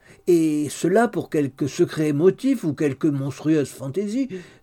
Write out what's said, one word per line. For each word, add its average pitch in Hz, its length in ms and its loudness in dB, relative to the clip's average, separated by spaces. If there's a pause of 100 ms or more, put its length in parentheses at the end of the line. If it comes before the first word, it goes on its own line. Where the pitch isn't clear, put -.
(280)
et 156 420 2
cela 214 400 2
pour 165 200 -6
quelque 147 380 -2
secret 151 460 0
motif 190 500 2
ou 156 100 0
quelque 151 360 0
monstrueuse 143 580 0
fantaisie, 208 640 -4 (340)